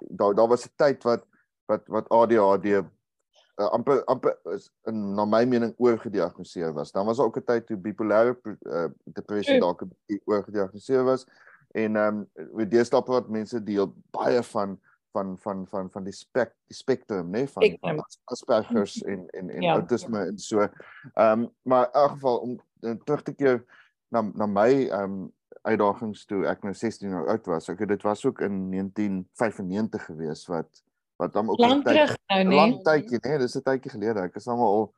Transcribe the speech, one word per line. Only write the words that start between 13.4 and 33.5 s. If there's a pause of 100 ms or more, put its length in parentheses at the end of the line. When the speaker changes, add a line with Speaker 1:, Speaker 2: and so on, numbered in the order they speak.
Speaker 1:
deel (160)
baie
van, (320)
van,
van,
van,
van
die
spek-, (120)
die
spectrum,
né,
van,
Speaker 2:
Spectrum.
Speaker 1:
van
As-,
Aspergers
Speaker 2:
Mhm.
Speaker 1:
en,
en,
en
Speaker 2:
Ja.
Speaker 1:
autisme
en
so. (460)
Ehm, (160)
maar
in
elk
geval,
om, (220)
eh, (100)
terug
te
keer (460)
na,
na
my,
ehm, (360)
uitdagings
toe
ek
nou
sestien
jaar
oud
was.
Ek,
dit
was
ook
in
negentien
vyfennegentig
gewees
wat, (340)
wat
dan
ook
'n
Speaker 2:
Lank
Speaker 1:
tyd,
Speaker 2:
terug (120)
nou,
né?
Speaker 1:
lang
tydjie,
né?
Dis